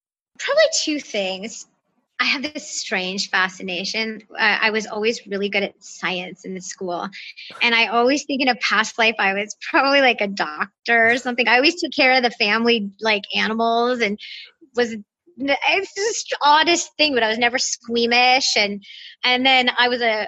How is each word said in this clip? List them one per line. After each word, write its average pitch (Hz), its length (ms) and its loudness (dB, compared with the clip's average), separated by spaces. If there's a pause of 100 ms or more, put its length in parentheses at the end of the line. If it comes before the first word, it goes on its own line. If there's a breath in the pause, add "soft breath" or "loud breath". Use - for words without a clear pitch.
(380)
probably 587 260 2 (160)
two 302 200 -4
things. 190 680 -8 (520)
I 254 60 -2
have 262 180 -2
this 302 260 -10
strange 190 600 -4
fascination. 190 920 -4 (100)
Uh, 208 300 0
I 220 80 2
was 214 160 -2
always 220 420 -4
really 196 220 -4
good 202 140 -2
at - 200 -8
science 185 640 -8
in 190 80 -10
the 185 80 -10
school. 185 460 -8 (540 loud breath)
And 233 140 2
I 226 120 2
always 240 380 2
think 277 160 -4
in 269 60 0
a 247 80 2
past - 440 -2
life, 226 200 2
I 196 140 2
was 208 220 -6 (140)
probably, 277 320 4
like, 240 200 4
a 208 60 0
doctor 202 840 0
or 240 80 4
something. 247 300 -2
I 226 80 6
always 311 260 2
took 294 120 -4
care 262 200 4
of 262 100 4
the 240 80 2
family, 220 600 0 (100)
like, 208 220 0 (120)
animals, 233 640 0
and 214 180 -2 (560 loud breath)
was, 233 200 0 (420)
it's 285 580 -2
just 392 340 -4
the - 120 -6
oddest 311 560 4
thing, 302 180 2
but 233 80 2
I 220 40 2
was 220 120 -2
never 240 180 0
squeamish. 240 960 2
And, 202 280 0 (400 loud breath)
and 247 200 2
then 262 320 4
I 247 120 4
was 240 140 -2
a, 214 260 0